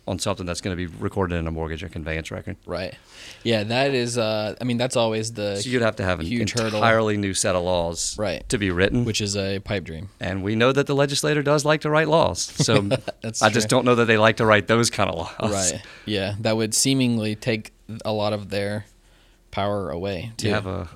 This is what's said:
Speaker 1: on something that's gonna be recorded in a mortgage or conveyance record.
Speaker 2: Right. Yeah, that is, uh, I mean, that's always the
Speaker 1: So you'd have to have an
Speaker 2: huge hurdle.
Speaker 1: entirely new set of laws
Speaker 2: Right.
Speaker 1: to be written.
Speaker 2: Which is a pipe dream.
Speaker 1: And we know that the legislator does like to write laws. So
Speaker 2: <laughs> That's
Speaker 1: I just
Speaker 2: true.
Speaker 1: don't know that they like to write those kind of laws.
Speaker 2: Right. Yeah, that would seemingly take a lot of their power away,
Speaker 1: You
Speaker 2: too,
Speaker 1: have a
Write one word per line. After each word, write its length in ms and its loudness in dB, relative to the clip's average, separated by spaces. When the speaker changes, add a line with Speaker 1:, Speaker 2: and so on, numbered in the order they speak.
Speaker 1:
on 100 -2
something 260 -4
that's 160 -6
gonna 140 -4
be 100 -4
recorded 520 -2
in 100 -2
a 40 -4
mortgage 320 -6
or 60 -10
conveyance 400 -6
record. 260 -10
Speaker 2:
Right. 260 -6
Yeah, 200 2
that 320 0
is, 220 -2
uh, 440 -2
I 20 -8
mean, 140 0
that's 180 -2
always 380 0
the 260 -2
Speaker 1:
So 120 -6
you'd 100 2
have 140 2
to 80 -4
have 160 0
an 80 -4
Speaker 2:
huge 260 0
hurdle. 240 -2
Speaker 1:
entirely 400 4
new 160 0
set 220 0
of 80 2
laws 540 -2
Speaker 2:
Right. 320 -4
Speaker 1:
to 100 0
be 100 2
written. 360 2
Speaker 2:
Which 160 -2
is 140 -2
a 240 -2
pipe 260 -4
dream. 240 -12
Speaker 1:
And 240 -4
we 120 0
know 160 4
that 140 2
the 100 -2
legislator 460 0
does 240 2
like 160 2
to 80 -2
write 180 2
laws. 340 4
So 400 2
Speaker 2:
<laughs> 400 -4
That's 200 -6
Speaker 1:
I 80 8
just 200 0
Speaker 2:
true. 80 4
Speaker 1:
don't 80 2
know 100 6
that 100 4
they 120 6
like 200 6
to 80 2
write 220 6
those 240 4
kind 180 0
of 80 -4
laws. 340 -4
Speaker 2:
Right. 80 -8
Yeah, 360 -2
that 160 2
would 180 0
seemingly 600 2
take 380 -4
a 60 -2
lot 220 0
of 180 -6
their 340 -4
power 400 -2
away, 360 -6
Speaker 1:
You 120 -12
Speaker 2:
too, 120 -2
Speaker 1:
have 180 -2
a 280 -6